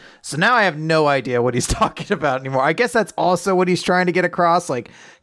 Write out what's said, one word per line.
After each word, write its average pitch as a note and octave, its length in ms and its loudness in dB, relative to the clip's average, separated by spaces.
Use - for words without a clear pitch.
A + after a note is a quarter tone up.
So - 160 -10
now G#3+ 160 2
I A#3 100 4
have E3 140 0
no D#3 300 2
idea B2+ 340 0
what A#2+ 140 0
he's B2 120 -2
<laughs> - 140 -2
talking - 300 -4
about C#3 300 -2
anymore. C3 200 -2
I D3+ 120 2
guess A#3+ 200 -2
that's G#3+ 240 0
also F3+ 380 0
what F3+ 120 2
he's F3 140 0
trying F3+ 240 2
to F3+ 60 0
get F3+ 140 0
across, E3+ 440 0
like, B2 220 -6